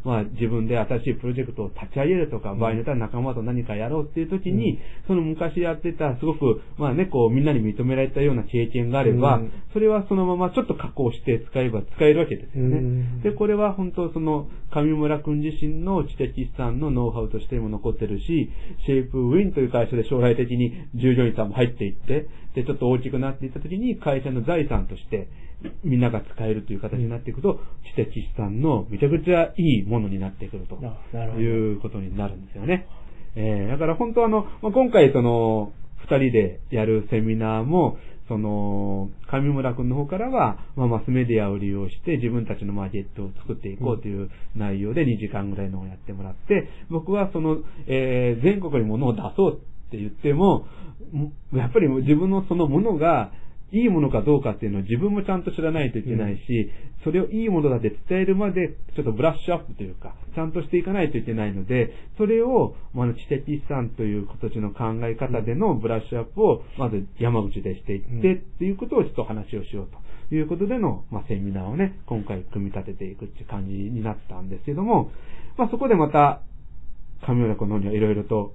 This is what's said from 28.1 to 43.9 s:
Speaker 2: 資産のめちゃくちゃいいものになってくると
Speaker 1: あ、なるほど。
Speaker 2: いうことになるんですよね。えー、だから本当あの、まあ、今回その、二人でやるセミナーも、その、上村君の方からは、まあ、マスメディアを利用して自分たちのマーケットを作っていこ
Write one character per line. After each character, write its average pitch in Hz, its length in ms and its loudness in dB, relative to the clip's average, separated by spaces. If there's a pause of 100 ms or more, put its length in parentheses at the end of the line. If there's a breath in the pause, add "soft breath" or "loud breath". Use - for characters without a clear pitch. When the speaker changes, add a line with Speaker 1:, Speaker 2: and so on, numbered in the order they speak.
Speaker 2:
資 - 220 -4
産 107 260 -2
の 120 280 2
め 101 80 -6
ち 143 80 2
ゃ 139 40 4
く 156 140 0
ち 175 120 4
ゃ 165 220 2
い 151 220 4
い 95 40 0
も 113 160 0
の 104 100 0
に 95 100 -2
な 95 100 -4
っ - 20 -10
て - 160 -8
く 104 100 -10
る 95 80 -8
と 98 160 -8
Speaker 1:
あ、 117 340 -8
な 113 100 -4
る 113 80 0
ほ 117 40 -4
ど。 113 60 2
Speaker 2:
い 110 300 2
う 98 60 -4
こ 98 100 -4
と 107 100 -6
に 95 180 -6
な 101 100 -2
る 95 80 -6
ん - 120 -12
で - 40 -14
す - 40 -10
よ 104 100 -8
ね。 185 220 0 (480 loud breath)
え 107 320 0
ー、 117 40 0
だ 143 60 0
か 156 80 2
ら 160 100 2
本 233 200 -2
当 233 100 4
あ - 20 4
の、 214 200 2 (160 loud breath)
ま 214 60 0
あ、 - 20 -2
今 254 180 4
回 160 240 8
そ 131 80 4
の、 113 500 2 (260)
二 - 200 0
人 131 140 4
で 104 300 2 (100)
や 110 120 0
る 110 280 2
セ 113 100 2
ミ 110 140 2
ナ 110 260 0
ー - 20 -2
も、 151 340 2 (300 loud breath)
そ 113 100 -4
の、 101 720 0 (200)
上 139 220 2
村 131 220 0
君 123 160 -2
の 127 60 0
方 147 100 -2
か 180 120 -4
ら 233 120 -2
は、 156 300 2 (160 loud breath)
ま 131 100 2
あ、 - 20 4
マ 113 160 0
ス 127 80 -2
メ 127 140 2
デ 120 100 2
ィ 107 80 4
ア 101 80 0
を 101 60 -2
利 101 120 -2
用 98 200 -2
し - 140 -4
て 165 140 0
自 120 120 -2
分 117 160 -2
た 104 100 -4
ち - 80 -6
の 101 80 -4
マ 101 140 -2
ー 95 60 -6
ケ 101 100 -2
ッ 95 40 -8 (100)
ト 101 80 -8
を 95 160 -6
作 - 140 -6
っ - 20 -4
て - 140 -6
い 95 80 -8
こ 123 140 0